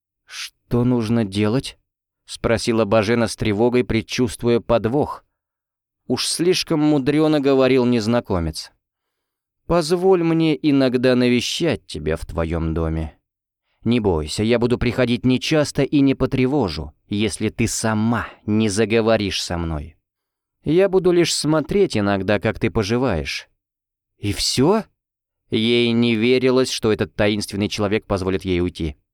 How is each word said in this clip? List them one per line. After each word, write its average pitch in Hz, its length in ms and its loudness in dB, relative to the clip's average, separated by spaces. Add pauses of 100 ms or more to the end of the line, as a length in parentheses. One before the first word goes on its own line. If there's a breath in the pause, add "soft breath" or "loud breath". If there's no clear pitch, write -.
(240)
«Что - 600 -4
нужно 117 400 2
делать?» — 104 540 -2 (460)
спросила 113 600 -2
Бажена 110 420 2
с - 80 -6
тревогой, 117 480 0
предчувствуя 117 800 -2
подвох. 117 640 -2 (840)
Уж 127 200 -2
слишком 165 540 0
мудрено 151 600 2
говорил 131 440 4
незнакомец. 113 880 -2 (920)
«Позволь 175 560 2
мне 160 380 2
иногда 131 540 2
навещать 123 720 0
тебя 78 300 -6
в - 100 -10
твоем 82 480 -4
доме. 80 440 -4 (680)
Не 117 160 2
бойся, 85 420 -2
я 117 160 2
буду 117 200 0
приходить 120 460 0
нечасто 139 580 0
и 143 180 2
не 139 140 4
потревожу, 123 800 -2 (160)
если 104 400 -2
ты 113 180 -2
сама 110 600 -2 (180)
не 107 220 2
заговоришь 110 760 0
со 90 140 -6
мной. 80 400 -8 (680)
Я 180 240 2
буду 180 240 2
лишь 170 220 2
смотреть 156 600 0
иногда, 101 440 0
как 110 180 -2
ты 113 120 -2
поживаешь». 107 800 -2 (680)
«И 101 140 -6
все?» 180 520 0 (640)
Ей 117 420 2
не 120 220 2
верилось, 127 560 2
что - 220 0
этот 104 220 -2
таинственный 104 540 -2
человек 104 380 -2
позволит 92 380 -2
ей 90 160 0
уйти. 85 360 -4 (180)